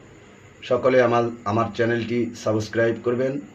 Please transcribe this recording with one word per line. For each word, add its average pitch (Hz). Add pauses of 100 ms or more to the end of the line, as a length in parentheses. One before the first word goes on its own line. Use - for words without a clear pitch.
(640)
সকলে 127
আমার, 120 (220)
আমার 107 (100)
চ্যানেলটি 117 (140)
সাবস্ক্রাইব 110
করবেন 131 (140)